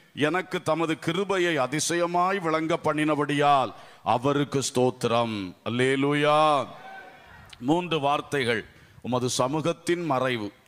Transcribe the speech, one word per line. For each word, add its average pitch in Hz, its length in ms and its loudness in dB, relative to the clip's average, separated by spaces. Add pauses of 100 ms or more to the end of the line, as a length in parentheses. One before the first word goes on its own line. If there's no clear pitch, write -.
(160)
எனக்கு 170 460 -2
தமது 160 380 0
கிருபையை 175 580 0
அதிசயமாய் 170 800 0
விளங்க 160 440 0
பண்ணினபடியால் 147 880 2 (300)
அவருக்கு 135 580 2 (120)
ஸ்தோத்திரம்." 117 840 0 (100)
அல்லேலூயா. 143 1000 2 (920)
மூன்று 160 400 0
வார்த்தைகள், 139 680 -2 (360)
உமது 123 280 -2
சமூகத்தின் 156 760 -2
மறைவு, 127 460 -2 (160)